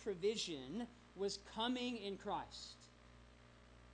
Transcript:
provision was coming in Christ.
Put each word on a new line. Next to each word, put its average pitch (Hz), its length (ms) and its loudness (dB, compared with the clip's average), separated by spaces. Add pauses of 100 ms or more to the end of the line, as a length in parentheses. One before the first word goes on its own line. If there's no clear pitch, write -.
provision 190 840 2 (280)
was 196 240 2 (160)
coming 247 420 4
in 196 200 0
Christ. - 580 -2 (1200)